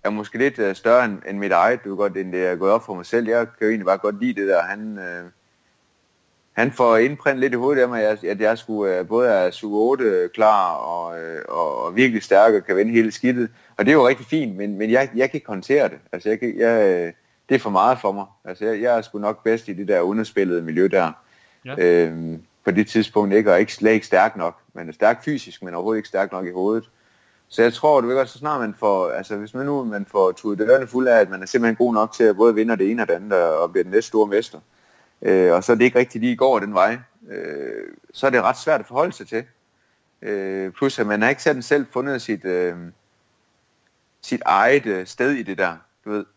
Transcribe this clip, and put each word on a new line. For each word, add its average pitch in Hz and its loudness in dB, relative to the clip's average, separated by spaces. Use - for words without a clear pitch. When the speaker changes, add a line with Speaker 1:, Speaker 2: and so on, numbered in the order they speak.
Speaker 1:
er 104 -2
måske 107 -8
lidt, 131 -2
øh, 98 -2
større 120 4
end, 101 -8
end 101 -8
mit 101 -2
eget, 107 2
du 101 -10
ved 95 -8
godt, 98 -2
end 92 -6
det 90 -2
er 90 -2
gået 95 0
op 113 0
for 104 -12
mig 87 -12
selv. 117 -2
Jeg 117 0
kan 113 -20
jo 110 0
egentlig 107 -2
bare 98 2
godt 104 -4
lide 110 -4
det 98 -2
der. 90 4
Han, 104 -8
øh, 87 -12
han 123 0
får 117 2
indprintet 135 0
lidt 127 0
i - -4
hovedet 131 0
af 123 2
mig, 113 -4
at, 107 -2
at 98 -4
jeg 110 2
skulle, 98 -2
øh, 87 -6
både 117 0
er 92 2
suge 104 -6
otte 104 0
klar 104 4
og, 85 -8
øh, 82 -12
og, 73 -4
og 87 -6
virkelig 117 2
stærk 104 6
og 101 2
kan 95 -2
vende 107 2
hele 113 2
skidtet. 123 -2
Og 104 0
det 131 4
er 156 6
jo 131 6
rigtig 131 0
fint, 135 -4
men, 101 -6
men 107 -2
jeg, 131 2
jeg 131 2
kan 151 -8
ikke - -10
håndtere 110 0
det. 78 -12
Altså, 90 -6
jeg 110 -2
kan, 120 -6
jeg, 113 2
øh, 87 -2
det 135 4
er 123 2
for 110 -6
meget 110 2
for 101 -2
mig. 98 -8
Altså, 95 -10
jeg, 110 -2
jeg 120 0
er 110 -2
sgu 107 -12
nok 104 -4
bedst 113 -2
i 101 -10
det 92 -8
der 92 2
underspillede 95 -2
miljø 82 0
der. 87 0
Speaker 2:
Ja. 131 -12
Speaker 1:
Øhm, 82 2
på 98 0
det 98 0
tidspunkt 104 0
ikke, 104 4
og 90 6
ikke, 110 0
slet 110 2
ikke 110 0
stærk 98 2
nok. 85 -6
Man 85 -14
er 78 -16
stærk 117 0
fysisk, - -8
men 90 -12
overhovedet 104 -4
ikke 104 -12
stærk 98 -4
nok 92 -8
i 87 -8
hovedet. 104 -2
Så - -2
jeg 117 4
tror, 147 4
du 117 -2
ved 127 -2
godt, 131 0
så - -20
snart 143 -4
man 107 -4
får, 95 0
altså, 92 -8
hvis 104 -12
man 131 -6
nu, 143 -2
man 104 -6
får 95 2
tudet 101 -6
dørene 127 4
fulde 127 0
af, 113 6
at 95 4
man 95 -10
er 95 -12
simpelthen 117 0
god 120 2
nok 110 0
til 120 2
at 107 6
både 110 4
vinde 110 0
det 95 0
ene 117 -2
og 101 -2
det 87 0
andet, 98 -4
og, 85 2
og 85 -2
bliver 90 0
den 90 -6
næste 107 2
store 107 2
mester, 101 -4
øh, 92 4
og 92 2
så 120 4
det 110 0
ikke 123 4
rigtig 123 -2
lige 120 0
går 131 2
den 101 -8
vej, 101 2
øh, 71 -10
så - -6
er 139 4
det 123 2
ret 127 2
svært 156 0
at 101 -10
forholde 147 -2
sig - -18
til. 117 -6
Øh, 95 -6
plus 139 -4
at 107 -2
man 104 0
har 117 2
ikke 139 -4
sådan 139 0
selv 143 0
fundet 131 -4
sit, 101 -8
øh, 90 -2
sit - -6
eget, 123 2
øh, 95 -4
sted 131 -2
i 127 -4
det 92 -8
der, 87 -2
du 104 -12
ved. 104 -6